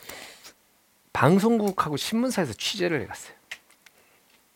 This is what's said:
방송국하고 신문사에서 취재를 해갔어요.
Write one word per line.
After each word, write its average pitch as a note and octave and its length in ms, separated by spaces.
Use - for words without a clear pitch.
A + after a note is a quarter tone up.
방송국하고 F#3+ 840
신문사에서 A3 580
취재를 F3 480
해갔어요. - 320